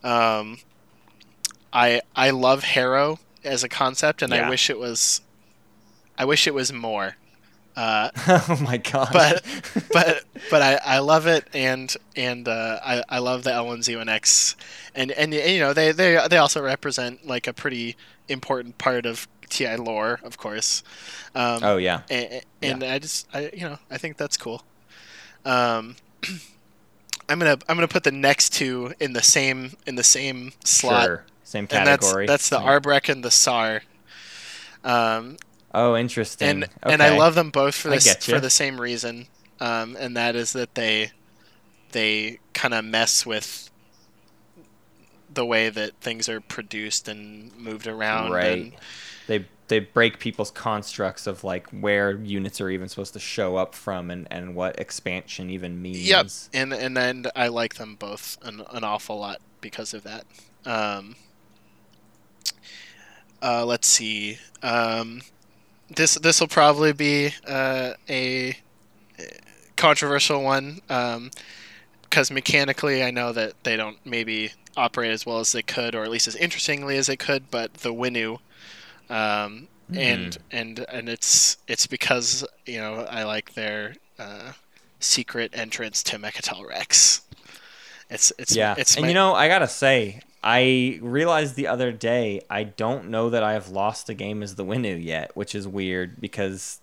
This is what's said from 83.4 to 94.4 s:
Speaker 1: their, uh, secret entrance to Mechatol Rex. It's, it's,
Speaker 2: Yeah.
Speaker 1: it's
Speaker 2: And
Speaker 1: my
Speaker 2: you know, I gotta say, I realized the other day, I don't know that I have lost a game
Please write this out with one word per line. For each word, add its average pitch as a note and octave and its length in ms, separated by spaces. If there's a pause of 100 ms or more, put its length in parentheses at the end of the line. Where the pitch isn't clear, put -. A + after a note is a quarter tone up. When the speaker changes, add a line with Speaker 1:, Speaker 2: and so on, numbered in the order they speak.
Speaker 1:
their, G#2+ 400 (240)
uh, G#2 320 (480)
secret - 560
entrance A2+ 500
to A2 140
Mechatol G#2 500
Rex. - 520 (880)
It's, - 260
it's, - 200
Speaker 2:
Yeah. G#2+ 200
Speaker 1:
it's - 200
Speaker 2:
And D3+ 80
Speaker 1:
my E3 60
Speaker 2:
you F3 40
know, F#3+ 180
I D3+ 140
gotta E3+ 220
say, A#2+ 540 (200)
I B2+ 580
realized D3 540
the C3+ 140
other B2 240
day, A2+ 480 (100)
I G#2 140
don't A2 460
know A2+ 200
that A#2 140
I G#2+ 80
have G2 160
lost G2 400
a A2 60
game G#2 280